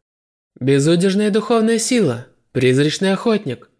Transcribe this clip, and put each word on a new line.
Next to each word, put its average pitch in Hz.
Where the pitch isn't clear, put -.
«Безудержная 170
духовная 220
сила! 175
Призрачный 143
охотник! 202